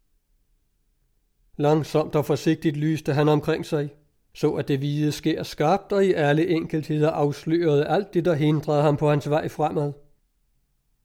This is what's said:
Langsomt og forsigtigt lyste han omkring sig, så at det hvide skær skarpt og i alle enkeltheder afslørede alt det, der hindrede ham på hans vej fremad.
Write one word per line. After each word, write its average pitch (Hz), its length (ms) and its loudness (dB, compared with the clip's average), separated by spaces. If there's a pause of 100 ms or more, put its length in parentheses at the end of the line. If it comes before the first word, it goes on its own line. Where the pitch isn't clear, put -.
(1600)
Langsomt 151 580 0
og 147 100 0
forsigtigt 160 520 -2
lyste 151 360 -2
han 147 160 2
omkring 156 360 0
sig, 147 240 -4 (440)
så 151 200 0
at 135 140 -4
det 143 100 0
hvide 147 340 -2
skær 160 320 -4
skarpt 170 480 -2
og 196 140 4
i 185 80 2
alle 156 340 2
enkeltheder 156 640 0
afslørede 156 720 0
alt 180 280 -2
det, 170 120 0
der 180 80 2
hindrede 151 480 2
ham 147 160 2
på 151 120 2
hans 143 200 0
vej 156 180 -2
fremad. 151 460 -2 (1120)